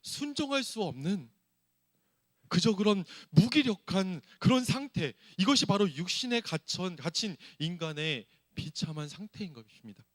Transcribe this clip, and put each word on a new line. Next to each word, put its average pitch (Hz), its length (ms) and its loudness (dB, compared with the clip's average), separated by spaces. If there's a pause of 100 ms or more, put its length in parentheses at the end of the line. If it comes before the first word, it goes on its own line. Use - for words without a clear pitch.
순종할 277 600 -2
수 220 180 -6
없는 147 480 -4 (1160)
그저 208 260 4
그런 202 300 2 (260)
무기력한 190 880 4 (200)
그런 254 240 6
상태, 254 480 -2 (260)
이것이 233 280 4
바로 202 220 4
육신에 185 520 -2
갇힌, 180 560 -6
갇힌 165 400 -4 (240)
인간의 156 680 -4 (300)
비참한 151 520 -6
상태인 175 440 -12
것입니다. 110 520 -20 (100)